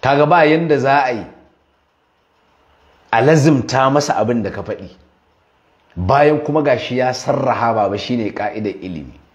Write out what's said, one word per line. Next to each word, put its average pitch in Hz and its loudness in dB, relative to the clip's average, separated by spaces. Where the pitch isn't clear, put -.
Kaga 143 2
ba 170 4
yanda 156 2
za 135 2
a 127 -2
yi 104 -8
a 113 2
lazimta 135 4
masa 143 0
abin 110 0
da 98 -6
ka 98 -10
faɗi. 95 -10
Bayan 143 2
kuma 151 -2
gashi 123 -2
ya 127 0
sarraha 123 -2
baba 104 0
shine 113 -4
ka'idar 104 -6
ilimi. 78 -12